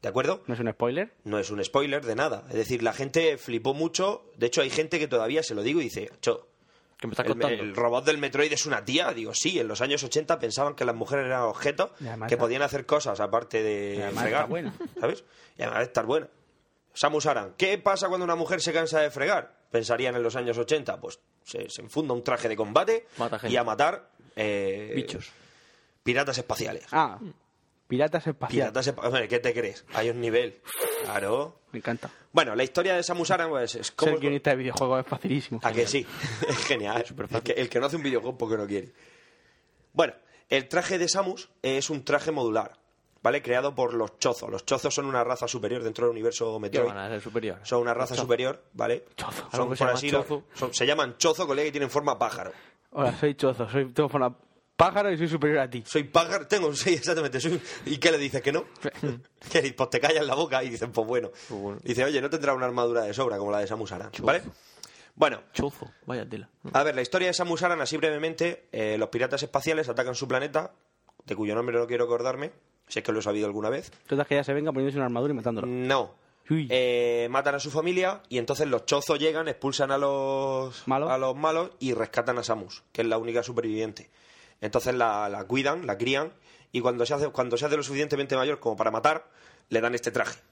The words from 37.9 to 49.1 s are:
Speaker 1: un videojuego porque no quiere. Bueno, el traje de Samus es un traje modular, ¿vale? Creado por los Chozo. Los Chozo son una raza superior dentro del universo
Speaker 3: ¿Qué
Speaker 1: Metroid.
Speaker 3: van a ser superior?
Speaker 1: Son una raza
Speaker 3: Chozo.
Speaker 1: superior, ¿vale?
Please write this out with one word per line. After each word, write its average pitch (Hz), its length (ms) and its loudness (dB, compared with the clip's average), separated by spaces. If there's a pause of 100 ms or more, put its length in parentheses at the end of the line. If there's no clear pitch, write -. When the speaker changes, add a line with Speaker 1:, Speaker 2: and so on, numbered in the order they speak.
Speaker 1:
un 160 80 -4
videojuego 123 340 0
porque 110 180 0
no 104 120 -2
quiere. 98 240 -4 (1000)
Bueno, 151 220 2 (340)
el 135 200 2
traje 180 300 0
de 170 100 0
Samus 190 420 -2 (120)
es 135 280 0
un 143 140 -6
traje 147 280 2
modular, 110 440 0 (460)
¿vale? 135 200 2
Creado 127 320 0
por 123 200 0
los 110 240 -2
Chozo. 117 300 0
Los 98 160 -8
Chozo 135 260 0
son 139 160 -2
una 131 180 2
raza 123 240 -2
superior 120 340 -4
dentro 113 240 0
del 120 60 4
universo 113 420 -2
Speaker 3:
¿Qué 110 60 -6
Speaker 1:
Metroid. 117 280 0
Speaker 3:
van 101 100 -6
a 98 100 -6
ser 107 120 -6
superior? 107 440 -6
Speaker 1:
Son 123 160 2
una 120 140 2
raza 127 200 -2
Speaker 3:
Chozo. 123 80 -2
Speaker 1:
superior, 123 500 0
¿vale? 117 320 -2 (120)